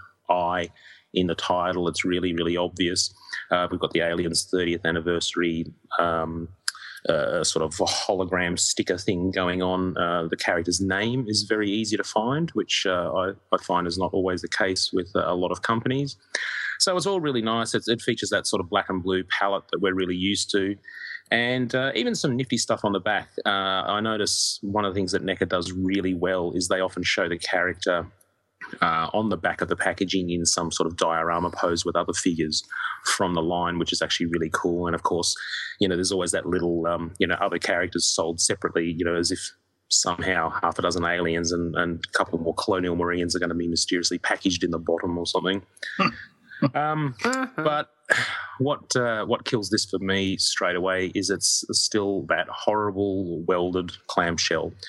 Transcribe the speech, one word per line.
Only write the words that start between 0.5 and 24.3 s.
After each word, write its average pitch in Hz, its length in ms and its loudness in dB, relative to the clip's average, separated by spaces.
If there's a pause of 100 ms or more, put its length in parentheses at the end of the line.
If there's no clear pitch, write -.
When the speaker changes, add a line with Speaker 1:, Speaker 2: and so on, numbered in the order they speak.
Speaker 1:
in 90 140 4
the 82 60 -2
title. 87 540 2
It's - 160 0
really, 90 300 0
really 85 240 0
obvious. 87 520 0 (400)
Uh, 90 200 2
we've 87 100 -4
got 80 120 0
the 82 100 2
Aliens 85 480 0
thirtieth 85 340 2
anniversary, 85 800 0 (340)
um, 82 500 0 (600)
uh, 78 340 2
sort 78 220 0
of 78 160 -4
a 92 40 2
hologram 90 720 0
sticker - 400 0
thing 92 360 0
going 90 280 0
on. 92 380 0
Uh, 87 320 0
the - 60 0
character's 87 440 0
name 104 460 0
is 104 220 0
very 107 200 0
easy 104 280 0
to 98 80 -4
find, 135 460 0
which, - 360 0
uh, 87 260 2
I, 92 180 0 (220)
I 92 80 6
find 87 280 0
is 87 100 -2
not 87 160 0
always 92 260 2
the 87 80 -8
case - 440 0
with, 90 240 -2
uh, 82 100 4
a 87 80 0
lot 90 160 0
of 90 120 -4
companies. 131 540 0 (640)
So 185 180 4
it's 170 80 0
all 196 160 2
really 135 220 0
nice. 113 320 0
It's, 110 140 0
it 117 120 2
features 113 300 -2
that 101 160 0
sort 98 140 2
of 87 100 -6
black 98 180 2
and 92 140 0
blue 92 220 0
palette 98 480 0
that 87 80 -2
we're 92 140 4
really 92 200 0
used 92 380 0
to. 98 240 0 (560)
And, 120 420 2
uh, 131 220 0
even 240 180 0
some 139 220 0
nifty 131 200 0
stuff 110 280 0
on 101 80 2
the 95 80 0
back. 101 300 -2 (140)
Uh, 107 40 2
I 98 520 0
notice 107 640 0